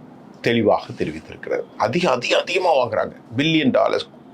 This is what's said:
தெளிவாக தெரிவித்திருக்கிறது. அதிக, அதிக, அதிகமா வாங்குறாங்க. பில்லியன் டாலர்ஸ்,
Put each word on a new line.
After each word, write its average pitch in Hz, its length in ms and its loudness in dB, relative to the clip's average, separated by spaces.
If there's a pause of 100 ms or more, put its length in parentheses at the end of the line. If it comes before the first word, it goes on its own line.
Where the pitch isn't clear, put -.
(420)
தெளிவாக 113 440 2 (120)
தெரிவித்திருக்கிறது. - 680 -6 (140)
அதிக, 170 340 0
அதிக, 127 280 0
அதிகமா 175 360 0
வாங்குறாங்க. 120 360 0 (260)
பில்லியன் 151 340 2
டாலர்ஸ், 107 360 2 (260)